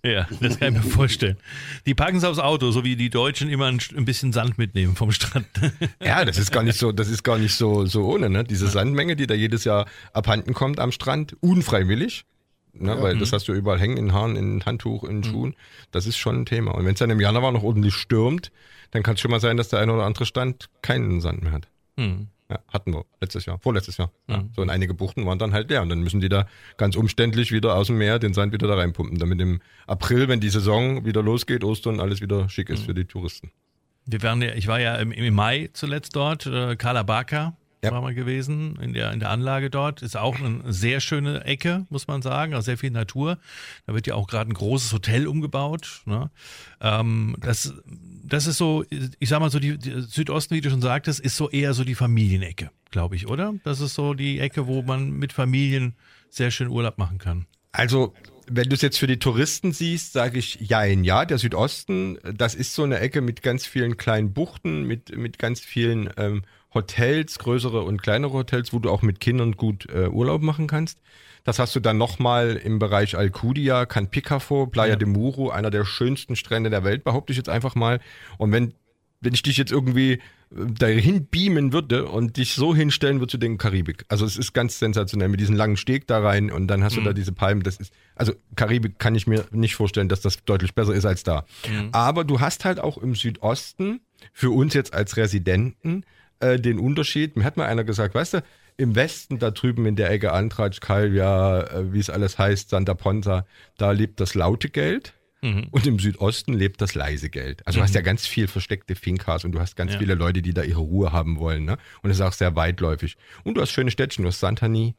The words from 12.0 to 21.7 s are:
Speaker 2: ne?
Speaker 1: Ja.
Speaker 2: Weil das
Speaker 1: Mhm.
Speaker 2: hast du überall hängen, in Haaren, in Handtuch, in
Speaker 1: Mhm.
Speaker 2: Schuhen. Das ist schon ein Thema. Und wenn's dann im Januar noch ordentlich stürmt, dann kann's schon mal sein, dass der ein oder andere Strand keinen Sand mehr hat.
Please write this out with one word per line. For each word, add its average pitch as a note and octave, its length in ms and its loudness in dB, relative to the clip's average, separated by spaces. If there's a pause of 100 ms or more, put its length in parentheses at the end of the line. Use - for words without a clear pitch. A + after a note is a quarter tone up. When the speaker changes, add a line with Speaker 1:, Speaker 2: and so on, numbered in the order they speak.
Speaker 2:
ne? G2+ 220 -2
Speaker 1:
Ja. C3 80 -2
Speaker 2:
Weil F#2+ 160 2
das G#2 100 0
Speaker 1:
Mhm. G#2 60 0
Speaker 2:
hast G2 120 -2
du F#2+ 60 -2
überall G2 260 0
hängen, A#2 180 2
in G#2 140 0
Haaren, G#2+ 240 2
in G2+ 300 -2
Handtuch, A2 380 -4
in G#2 140 -6
Speaker 1:
Mhm. G#2 60 -2
Speaker 2:
Schuhen. A2+ 320 -4 (360)
Das F#2 160 -2
ist A#2 100 -4
schon A#2+ 240 0
ein A#2 60 -2
Thema. A2+ 260 0
Und F2+ 100 0
wenn's F#2+ 140 2
dann A#2 140 2
im A2 80 4
Januar A#2 320 4
noch A2+ 100 2
ordentlich G#2 320 4
stürmt, B2 580 0 (380)
dann A2 140 -2
kann's A2 160 2
schon A#2 100 -2
mal A#2 100 2
sein, A#2 160 2
dass A#2 140 0
der G#2 120 2
ein A2+ 100 2
oder A2+ 140 2
andere A2 200 0
Strand B2+ 420 -4 (140)
keinen G#2+ 400 0
Sand E2+ 220 -2
mehr D#2+ 80 0
hat. D2+ 160 -6 (280)